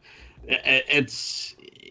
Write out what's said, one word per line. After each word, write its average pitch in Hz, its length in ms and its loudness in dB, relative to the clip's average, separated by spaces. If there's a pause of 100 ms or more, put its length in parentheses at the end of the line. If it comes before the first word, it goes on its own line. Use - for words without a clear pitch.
(460)
it's, - 1080 0 (340)